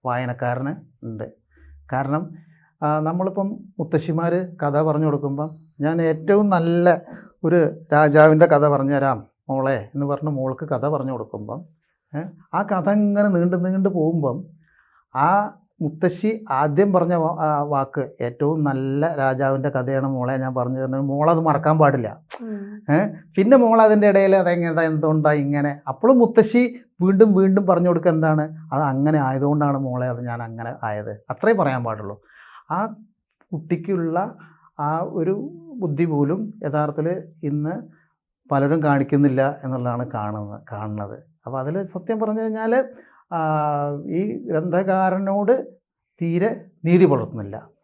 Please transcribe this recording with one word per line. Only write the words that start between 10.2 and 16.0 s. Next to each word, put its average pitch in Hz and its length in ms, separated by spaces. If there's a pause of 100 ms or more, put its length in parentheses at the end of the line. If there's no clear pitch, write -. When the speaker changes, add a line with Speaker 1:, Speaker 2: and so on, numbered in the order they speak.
Speaker 1:
മോൾക്ക് 131 380
കഥ 127 180
പറഞ്ഞു 135 260
കൊടുക്കുമ്പം, 110 520 (540)
ഏ, 160 40 (320)
ആ 185 80
കഥ 196 280
ഇങ്ങനെ 208 380
നീണ്ട് 175 360
നീണ്ട് 190 240
പോകുമ്പം 160 560 (680)
ആ 190 400 (260)
മുത്തശ്ശി 180 720